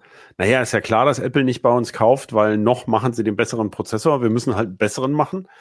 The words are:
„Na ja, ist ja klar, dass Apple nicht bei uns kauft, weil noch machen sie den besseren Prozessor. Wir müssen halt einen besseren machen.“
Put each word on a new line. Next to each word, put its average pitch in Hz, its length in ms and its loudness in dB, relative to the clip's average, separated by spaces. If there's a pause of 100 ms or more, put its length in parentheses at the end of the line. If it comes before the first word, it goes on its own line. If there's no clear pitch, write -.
(380)
„Na 92 80 -2
ja, 127 160 4
ist 117 120 -2
ja 107 80 2
klar, 113 240 2
dass 135 120 2
Apple 131 260 0
nicht 127 200 -2
bei 120 80 4
uns 120 200 0
kauft, 120 420 2
weil 107 240 2
noch 120 280 0
machen 113 280 0
sie 113 100 -4
den 104 120 -2
besseren 113 360 -2
Prozessor. 123 500 -2
Wir 117 80 2
müssen 117 260 0
halt 117 120 -2
einen 92 100 -14
besseren 131 360 -2
machen.“ 185 340 -4 (140)